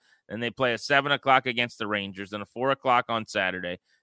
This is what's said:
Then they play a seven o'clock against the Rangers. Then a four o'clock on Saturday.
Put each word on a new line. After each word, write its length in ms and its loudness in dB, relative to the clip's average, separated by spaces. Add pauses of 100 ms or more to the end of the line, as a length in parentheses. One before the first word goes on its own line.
(280)
Then 120 -8
they 100 -4
play 240 0
a 60 -4
seven 320 2
o'clock 340 4
against 320 -2
the 80 -4
Rangers. 460 -4
Then 100 -8
a 60 -10
four 240 -2
o'clock 380 2
on 180 -2
Saturday. 500 -2 (260)